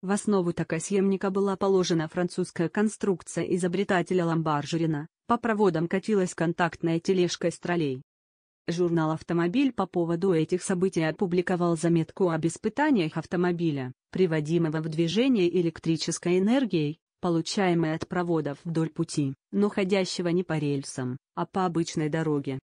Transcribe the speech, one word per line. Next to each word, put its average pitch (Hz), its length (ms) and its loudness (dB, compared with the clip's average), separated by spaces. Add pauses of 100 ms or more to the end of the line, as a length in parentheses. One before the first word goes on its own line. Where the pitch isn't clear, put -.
В 185 80 -4
основу 196 420 0
токосъемника 190 760 0
была 196 260 0
положена 180 520 2
французская 175 600 -2
конструкция 208 760 -2
изобретателя 180 800 0
Ломбаржерина, 160 800 0 (220)
по 233 100 2
проводам 202 480 2
катилась 190 480 0
контактная 165 640 0
тележка 180 480 0
из 165 140 -4
троллей. 147 420 -2 (680)
Журнал 170 420 2
"Автомобиль" 175 640 0
по 190 140 -2
поводу 170 460 0
этих 160 300 0
событий 185 400 0
опубликовал 175 760 0
заметку 170 540 0
об 160 160 -2
испытаниях 214 680 0
автомобиля, 165 760 -2 (200)
приводимого 160 680 2
в 160 80 -4
движение 175 720 2
электрической 170 800 0
энергией, 190 640 0 (200)
получаемой 170 760 0
от - 100 -8
проводов 165 560 -2
вдоль 160 260 -2
пути, 151 460 -2 (160)
но 202 180 2
ходящего 190 600 0
не 175 160 2
по 156 140 -2
рельсам, 139 580 -4 (180)
а 175 100 -4
по 185 220 -2
обычной 165 420 -2
дороге. 147 560 -2